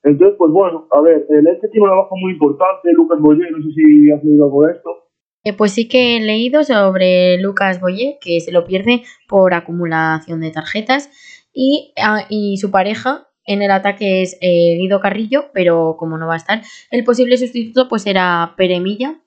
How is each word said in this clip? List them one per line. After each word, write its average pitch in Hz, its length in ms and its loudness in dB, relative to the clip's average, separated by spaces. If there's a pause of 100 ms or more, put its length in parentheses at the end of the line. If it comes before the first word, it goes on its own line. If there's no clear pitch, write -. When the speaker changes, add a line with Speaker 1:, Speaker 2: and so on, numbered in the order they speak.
Speaker 1:
Entonces, 160 340 4
pues 165 140 2
bueno, 170 400 0
a 143 100 4
ver, 156 280 4
el 151 180 4
Elche 180 220 -2
tiene 214 180 2
una 190 80 2
baja 190 220 0
muy 185 160 -4
importante, 151 600 0
Lucas 160 280 2
Boyé, 151 300 2
no 156 120 -8
sé 151 100 -8
si 151 380 6
has 147 140 0
leído 147 220 4
algo 139 200 2
de 170 60 0
esto. - 180 -12 (540)
Speaker 2:
Eh, 208 120 -4
pues 208 160 0
sí 226 140 -4
que 240 300 0
he 226 40 -2
leído 233 440 -2
sobre 185 760 2
Lucas 196 400 -4
Boyé, 214 400 -4
que 170 200 -4
se 165 120 -12
lo 175 120 0
pierde 196 380 -2 (260)
por 185 260 2
acumulación 165 880 -4
de 160 100 -8
tarjetas, 220 600 -6 (420)
y, 277 400 -2 (100)
ah, 214 260 0
y 208 280 -4
su 196 140 -6
pareja 208 580 -4 (180)
en 202 140 -4
el 202 100 -2
ataque 196 520 -2
es, 185 180 -8
eh, 170 380 2
Guido 190 220 -2
Carrillo, 214 520 -4
pero 165 460 0
como 160 180 -8
no 160 100 -10
va 165 80 -4
a 165 40 -6
estar, 214 240 -6 (280)
el 240 140 -4
posible 240 320 2
sustituto, 247 540 -4
pues, 220 120 -4
será 180 540 -2
Pere 180 240 -2
Milla 214 460 -8